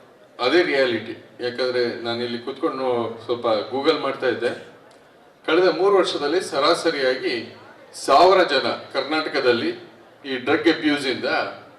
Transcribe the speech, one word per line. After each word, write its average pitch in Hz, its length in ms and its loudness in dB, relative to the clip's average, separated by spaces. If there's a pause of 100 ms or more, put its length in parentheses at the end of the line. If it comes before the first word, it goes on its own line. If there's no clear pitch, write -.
(380)
ಅದೇ 139 240 4
ರಿಯಾಲಿಟಿ. 123 800 -2
ಯಾಕಂದ್ರೆ 123 600 -2
ನಾನು 117 200 -4
ಇಲ್ಲಿ 120 160 -6
ಕೂತ್ಕೊಂಡು 131 840 -4
ಸ್ವಲ್ಪ 120 200 -4 (280)
Google 143 260 2
ಮಾಡ್ತಾ 135 280 -4
ಇದ್ದೆ. 117 400 -4 (800)
ಕಳೆದ 165 320 4
ಮೂರು 196 180 4
ವರ್ಷದಲ್ಲಿ 165 480 0
ಸರಾಸರಿಯಾಗಿ 139 1120 -2 (480)
ಸಾವಿರ 185 380 6
ಜನ 135 240 0 (260)
ಕರ್ನಾಟಕದಲ್ಲಿ 147 1000 -2 (320)
ಈ 135 100 -6
ಡ್ರಗ್ 143 320 0
ಅಬ್ಯೂಸ್ 147 400 2
ಇಂದ 117 180 -4 (540)